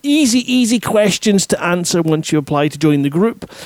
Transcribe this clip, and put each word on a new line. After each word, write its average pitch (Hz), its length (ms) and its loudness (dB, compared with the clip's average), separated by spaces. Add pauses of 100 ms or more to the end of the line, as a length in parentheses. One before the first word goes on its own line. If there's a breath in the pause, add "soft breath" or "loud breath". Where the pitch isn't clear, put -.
easy, 285 380 2 (120)
easy 247 260 2
questions 208 680 0
to 151 160 -2
answer 175 360 -2
once 160 320 0
you 156 60 2
apply 147 300 0
to 147 100 -6
join 147 240 2
the 143 80 0
group, 185 400 -2 (160 loud breath)